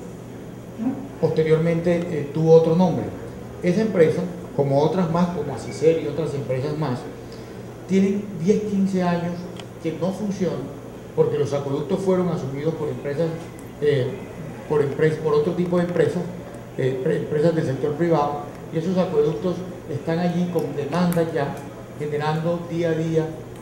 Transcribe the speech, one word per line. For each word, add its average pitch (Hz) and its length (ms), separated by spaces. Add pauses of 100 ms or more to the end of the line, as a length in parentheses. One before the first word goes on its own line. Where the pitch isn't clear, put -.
(1200)
posteriormente, 165 760
eh, 156 360
tuvo 160 200
otro 165 240
nombre. 160 300 (540)
Esa 180 200
empresa, 175 420 (320)
como 139 260
otras 160 300
más, 175 200
como 143 220
Asicer 151 480
y 147 60
otras 147 280
empresas 135 440
más, 135 220 (880)
tienen 196 340 (220)
diez, 202 200
quince 190 380
años 175 300 (500)
que 160 100
no 175 200
funcionan 185 460 (580)
porque 147 220
los 143 160
acueductos 143 440
fueron 180 300
asumidos 143 460
por 156 160
empresas, 143 380 (520)
eh, 139 260 (640)
por 147 140
empre-, 151 340
por 156 160
otro 151 220
tipo 175 240
de 175 60
empresas, 170 380 (540)
eh, 131 260
pre-, 156 140
empresas 156 400
del 156 80
sector 143 300
privado, 156 480 (320)
y - 20
esos 175 220
acueductos 160 580 (340)
están 165 280
allí 175 340
con 143 240
demandas 165 560
ya, 156 240 (420)
generando 156 640 (100)
día 165 200
a - 20
día 160 340 (360)